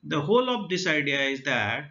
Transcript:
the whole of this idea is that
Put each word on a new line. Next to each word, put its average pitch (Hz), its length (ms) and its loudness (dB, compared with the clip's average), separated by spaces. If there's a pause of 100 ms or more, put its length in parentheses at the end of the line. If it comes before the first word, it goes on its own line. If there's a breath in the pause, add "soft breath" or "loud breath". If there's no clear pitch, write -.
the 147 180 -2
whole 240 300 4
of 208 180 -4
this 180 200 -2
idea 143 320 0
is 135 240 -2
that 123 460 -2